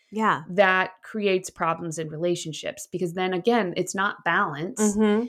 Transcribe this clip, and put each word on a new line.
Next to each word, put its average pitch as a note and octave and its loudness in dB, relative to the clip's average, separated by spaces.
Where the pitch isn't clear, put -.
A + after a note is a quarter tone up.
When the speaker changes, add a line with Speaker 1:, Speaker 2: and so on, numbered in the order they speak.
Speaker 1:
Yeah. G3 0
Speaker 2:
that F#3 4
creates G3 0
problems E3 -4
in D#3 -6
relationships. E3 -4
Because E3+ -4
then F#3 -2
again, F#3 2
it's F3+ -2
not G3 -2
balance. F3 0
Speaker 1:
Mm-hmm. G#3+ 4